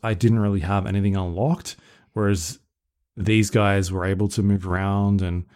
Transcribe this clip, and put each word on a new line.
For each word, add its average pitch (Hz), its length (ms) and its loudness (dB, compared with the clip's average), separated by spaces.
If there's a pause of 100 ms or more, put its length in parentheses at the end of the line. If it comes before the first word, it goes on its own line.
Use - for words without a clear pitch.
I 113 120 -2
didn't 113 260 2
really 101 200 0
have 98 260 -2
anything 98 300 0
unlocked, 92 600 -4 (360)
whereas 101 460 -2 (580)
these 107 340 2
guys 98 400 2
were 92 140 -4
able 98 240 0
to 104 140 -2
move 98 260 2
around 98 540 0
and, 90 220 -4 (120)